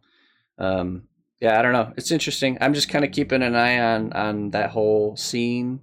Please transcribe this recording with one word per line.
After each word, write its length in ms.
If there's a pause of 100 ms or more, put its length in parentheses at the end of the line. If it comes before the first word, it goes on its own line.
(560)
um, 460 (380)
yeah, 180
I 40
don't 120
know. 200
It's 160
interesting. 480
I'm 140
just 160
kinda 200
keeping 340
an 120
eye 240
on, 360
on 380
that 180
whole 460
scene, 680